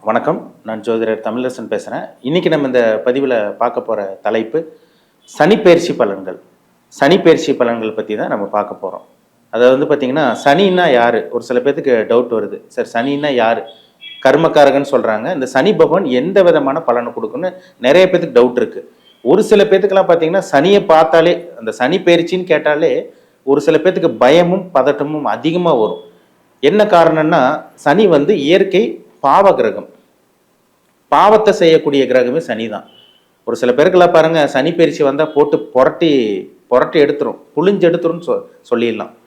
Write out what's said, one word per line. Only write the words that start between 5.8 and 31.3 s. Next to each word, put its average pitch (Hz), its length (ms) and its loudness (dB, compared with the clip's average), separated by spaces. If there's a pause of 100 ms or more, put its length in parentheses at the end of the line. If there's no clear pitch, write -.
பலன்கள். 98 440 -6 (500)
சனி 156 300 2
பெயர்ச்சி 160 340 2
பலன்கள் 117 440 -4
பத்தி 107 200 -8
தான் 110 120 -6
நம்ம 104 180 -6
பார்க்க 104 420 -6
போறோம். 92 140 -12 (480)
அதை 123 260 4
வந்து 139 100 -2
பாத்தீங்கன்னா, 139 580 -2
சனின்னா 180 500 2
யாரு? 117 380 0
ஒரு 120 120 -6
சில 123 160 -2
பேத்துக்கு 135 500 0
டவுட் 120 220 0
வருது. 104 360 -6
"சார், 117 260 -8
சனின்னா 143 380 -4
யாரு?" 117 320 0 (600)
கர்மக்காரகன் 143 680 2
சொல்றாங்க. 117 420 -2
இந்த 135 120 -4
சனி 131 300 0
பகவான் 170 300 2
எந்த 156 380 0
விதமான 156 380 0
பலனை 120 300 -4
கொடுக்குன்னு 135 420 -8 (260)
நிறைய 160 320 4
பேத்துக்கு 156 280 0
டவுட் 123 160 2
இருக்கு. - 360 -6 (300)
ஒரு 170 220 2
சில 202 200 4
பேத்துக்கெல்லாம் 190 460 2
பாத்தீங்கன்னா, 165 320 0 (100)
சனியை 180 340 2
பார்த்தாலே, 160 640 2 (100)
அந்த 113 120 -8
சனி 135 260 -2
பெயர்ச்சின்னு 175 460 0
கேட்டாலே 151 680 -2 (320)
ஒரு 139 180 2
சில 156 160 2
பேத்துக்கு 160 400 0
பயமும் 170 560 2
பதட்டமும் 143 500 -2
அதிகமா 160 500 -2
வரும். - 380 -4 (520)
என்ன 190 200 2
காரணம்னா, 160 800 2 (120)
சனி 185 320 2
வந்து 160 320 2
இயற்கை 190 680 0 (140)
பாவ 175 340 4
கிரகம். 107 340 -4 (1200)
பாவத்தை 208 460 4